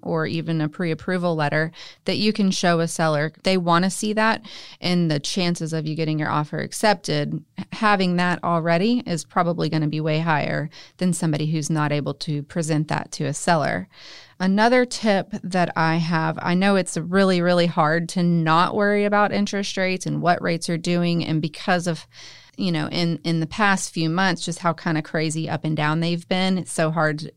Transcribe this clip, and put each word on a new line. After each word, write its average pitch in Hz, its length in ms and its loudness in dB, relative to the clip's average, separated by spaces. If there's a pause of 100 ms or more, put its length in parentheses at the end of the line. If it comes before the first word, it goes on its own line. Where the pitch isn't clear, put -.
or 165 240 -2
even 165 340 -2
a 151 80 0
pre-approval 175 680 -2
letter 156 360 0 (340)
that 190 120 0
you 214 160 2
can 196 160 2
show 175 300 2
a 165 80 0
seller. 156 440 0 (120)
They 190 120 2
wanna 175 360 2
see 214 220 -4
that, 214 280 0 (400)
and 175 300 2
the 147 80 0
chances 170 520 -2
of 160 140 -4
you 156 100 -4
getting 156 220 -2
your - 140 -2
offer 151 260 -2
accepted, 156 880 -2 (120)
h-, 185 160 -10
having 190 420 2
that 180 280 0
already 170 640 0
is 170 180 -4
probably 170 460 0
gonna 156 180 0
be 151 140 -4
way 156 180 0
higher 151 500 0 (280)
than 180 160 2
somebody 151 320 0
who's 156 240 -2
not 151 220 0
able 143 240 -2
to 147 280 -6
present 156 440 -2
that - 260 -4
to 151 120 -4
a 139 80 -2
seller. 170 540 0 (500)
Another 220 480 4
tip 202 440 0 (140)
that 180 340 0
I 160 180 2
have, 160 460 0
I 175 140 0
know 196 200 4
it's 180 220 0
really, 180 440 2
really 175 260 4
hard 165 420 2
to 180 140 0
not 170 520 4
worry 208 300 2
about 208 260 2
interest 202 460 -2
rates 185 280 0
and 147 160 -2
what 170 200 2
rates 170 260 -2
are 170 100 -2
doing. 175 460 0
And 160 180 0
because 175 460 -2
of, 160 180 -4 (520)
you 190 120 -2
know, 156 180 -2
in, 170 360 -2
in 165 160 0
the 160 80 -2
past 196 460 0
few 165 160 0
months, 175 340 0
just 170 160 -6
how 170 140 0
kind 160 240 -2
of 151 80 -2
crazy 160 440 -2
up 151 140 -4
and 156 140 -2
down 151 240 0
they've 170 260 -2
been, 190 300 0
it's 170 160 -8
so 160 180 2
hard 156 460 -2